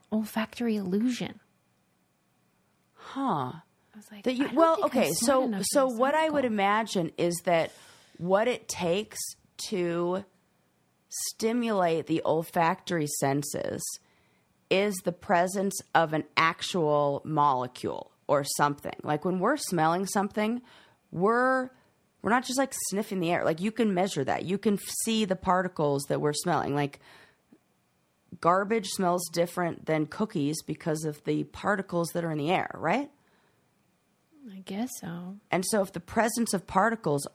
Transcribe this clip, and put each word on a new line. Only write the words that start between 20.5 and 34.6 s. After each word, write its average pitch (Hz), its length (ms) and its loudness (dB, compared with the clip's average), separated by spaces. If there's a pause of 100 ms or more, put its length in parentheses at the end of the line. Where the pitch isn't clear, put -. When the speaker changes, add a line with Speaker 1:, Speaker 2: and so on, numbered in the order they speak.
Speaker 2:
we're, 247 580 2 (500)
we're - 100 -2
not 247 140 4
just, 254 140 -2
like, 269 160 0 (160)
sniffing 196 300 -2
the 165 100 0
air. 170 140 0
Like, 160 160 0
you 208 100 0
can 214 240 0
measure 175 300 0
that. 92 200 -2
You 185 140 -2
can 208 160 2
f-, 196 60 -2 (240)
see 220 200 2
the 185 120 0
particles 180 720 0
that 143 120 0
we're 147 120 0
smelling. 147 420 0
Like, 143 240 -2 (1400)
garbage 196 480 2
smells 180 340 0 (100)
different 170 540 -2
than 156 200 0
cookies 151 560 -2
because 156 420 -4
of 147 200 -6
the 151 200 -2
particles 185 680 -2
that 170 100 -2
are 165 80 -2
in 151 60 -4
the 147 120 -2
air, 175 240 0
right? 190 340 -2 (1400)
Speaker 1:
I 190 120 -16